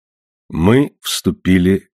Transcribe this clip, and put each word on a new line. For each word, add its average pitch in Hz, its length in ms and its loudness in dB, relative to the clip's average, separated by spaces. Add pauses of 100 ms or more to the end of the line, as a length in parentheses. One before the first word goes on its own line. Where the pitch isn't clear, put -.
(520)
Мы 113 500 0
вступили 92 960 -2